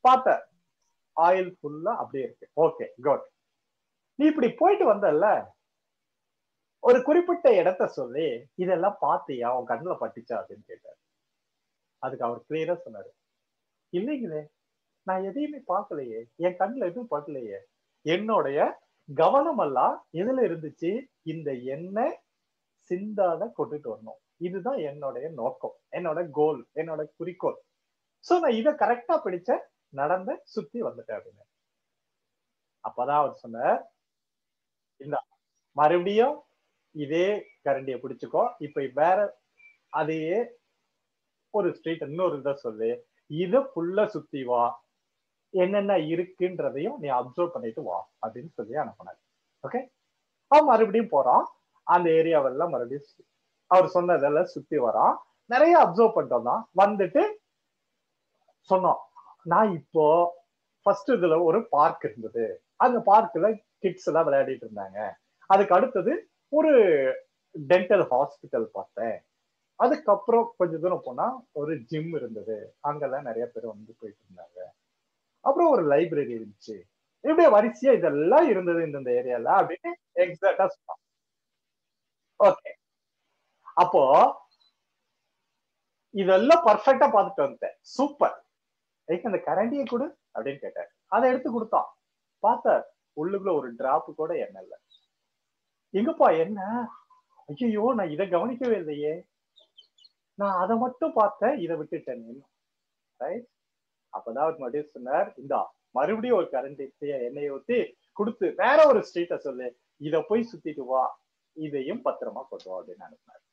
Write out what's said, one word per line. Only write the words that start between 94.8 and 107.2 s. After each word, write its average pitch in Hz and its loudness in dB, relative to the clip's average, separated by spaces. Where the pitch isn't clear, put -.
"எங்கப்பா 233 2
எண்ணெய்? 208 -4
ஐயையோ, 220 0
நான் 190 -2
இதை 165 -4
கவனிக்கவே 233 -2
இல்லையே, 151 -6
நான் 196 0
அதை 220 0
மட்டும் 247 -2
பார்த்தேன், 226 0
இதை 165 -6
விட்டுட்டேன்." 139 -12
Right? 185 -10
அப்பதான் 123 -6
அவர் 160 -4
மறுபடியும் 147 -8
சொன்னார், 147 -4
"இந்தா, 135 -4
மறுபடியும் 220 0
ஒரு 175 0
கரண்டி 139 -8
எண்ணெயை 143 -6